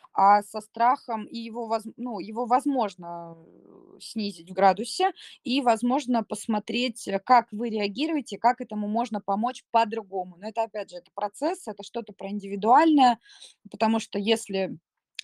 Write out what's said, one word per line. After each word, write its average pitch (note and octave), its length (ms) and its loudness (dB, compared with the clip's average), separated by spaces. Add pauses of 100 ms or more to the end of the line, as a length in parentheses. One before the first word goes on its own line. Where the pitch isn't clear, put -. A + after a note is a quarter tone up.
(140)
а G#3 280 6
со - 200 -8
страхом A#3 640 0
и A3+ 120 -14
его A3+ 300 -10
воз-, A3 180 -2 (120)
ну, A#3 220 -8
его A3 260 -6
возможно, F#3 920 -2
э, - 640 -20
снизить F3+ 480 -6
в F#3+ 40 -12
градусе, G3 580 2 (320)
и, C4 180 0
возможно, A#3+ 640 2
посмотреть, A3 840 -6
э, G3 100 0
как B3 320 4
вы A3+ 180 -4
реагируете, G#3+ 680 -4
как B3 240 2
этому G#3 260 -8
можно A3 340 -2
помочь G#3+ 500 -4
по-другому. G3 640 -2
Но G3 100 -12
это, A3+ 160 -2
опять G#3+ 280 -8
же, F3+ 60 -12
это - 160 -20
процесс, B3+ 540 -6
это G3+ 160 -10
что-то A3 300 -10
про G3 160 -12
индивидуальное, A#3 880 4 (520)
потому A3 280 0
что - 200 -8
если, F#3+ 580 -2 (460)